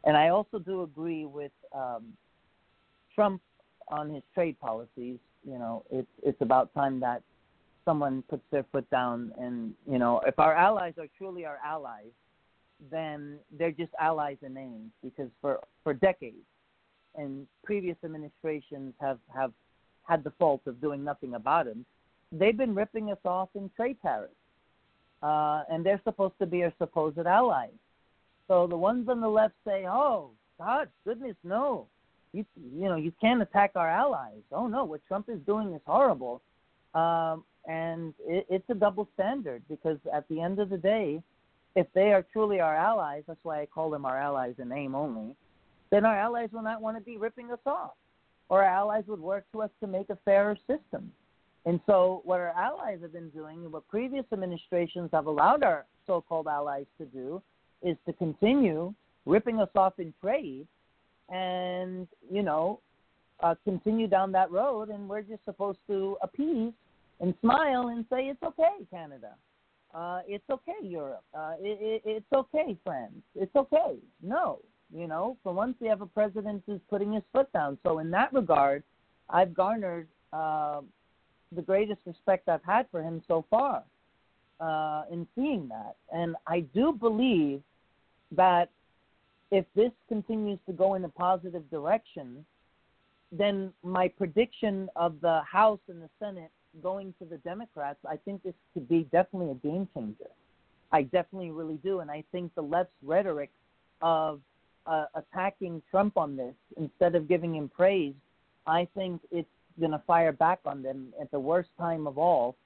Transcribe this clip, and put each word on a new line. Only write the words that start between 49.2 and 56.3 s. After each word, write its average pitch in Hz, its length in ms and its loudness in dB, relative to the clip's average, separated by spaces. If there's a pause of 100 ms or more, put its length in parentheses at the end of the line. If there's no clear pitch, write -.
work 190 320 -4
to 220 100 -4
us 214 80 -4 (100)
to 220 80 -8
make 190 220 -4
a 190 140 -6
fairer 202 320 6 (100)
system. - 460 -6 (540)
And 170 180 2
so 185 400 6
what 180 160 2
our 170 160 -4
allies 208 460 -2
have 160 100 -14
been 165 180 -14
doing, 156 340 -14
and 156 80 -12
what 156 160 -12
previous 254 440 -2
administrations 175 800 -2
have 151 140 2
allowed 165 360 6
our 165 220 4 (220)
so-called 165 400 -2